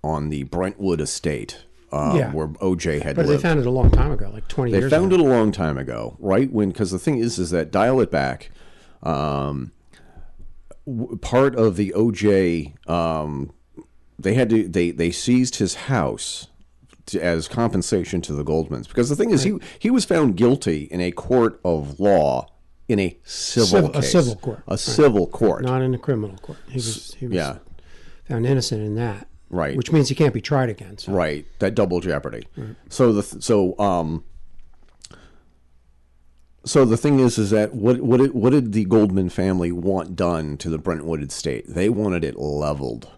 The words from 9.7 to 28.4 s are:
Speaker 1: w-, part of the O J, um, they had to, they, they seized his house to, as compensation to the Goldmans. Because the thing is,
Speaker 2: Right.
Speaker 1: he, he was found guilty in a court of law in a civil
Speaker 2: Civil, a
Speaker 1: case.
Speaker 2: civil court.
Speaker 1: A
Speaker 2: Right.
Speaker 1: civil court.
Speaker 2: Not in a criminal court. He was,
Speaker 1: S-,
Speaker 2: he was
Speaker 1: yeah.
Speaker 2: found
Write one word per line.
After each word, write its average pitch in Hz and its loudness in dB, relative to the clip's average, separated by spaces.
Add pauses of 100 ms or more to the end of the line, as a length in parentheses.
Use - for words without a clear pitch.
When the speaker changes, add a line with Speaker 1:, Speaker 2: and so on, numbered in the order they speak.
Speaker 1:
w-, 120 -8
part 131 4
of 110 4
the 95 0
O 110 4
J, 90 2 (140)
um, 78 -2 (680)
they 95 0
had 123 2
to, 110 4
they, 87 0
they 85 0
seized 123 2
his 95 0
house - -4 (580)
to, 85 -4
as 82 0
compensation 95 -2
to 78 -8
the 71 -4
Goldmans. 76 -2
Because 123 0
the 143 -2
thing 214 0
is, 139 2
Speaker 2:
Right. 208 -4
Speaker 1:
he, - -18 (100)
he 214 -2
was 254 2
found 151 2
guilty 104 2
in 90 -4
a 90 0
court 117 0
of 76 -2
law 76 4 (420)
in 107 2
a 92 -2
civil - 0
Speaker 2:
Civil, 180 4
a - -12
Speaker 1:
case. 135 0
Speaker 2:
civil 127 4
court. 110 -10
Speaker 1:
A - -4
Speaker 2:
Right. 98 -2
Speaker 1:
civil 113 4
court. 104 0
Speaker 2:
Not 127 0
in 127 0
a 123 -4
criminal 107 -4
court. - -16 (100)
He - -18
was, 123 -6 (100)
Speaker 1:
S-, - -16
Speaker 2:
he 127 -10
was 101 -4
Speaker 1:
yeah. 73 -4 (680)
Speaker 2:
found 117 -4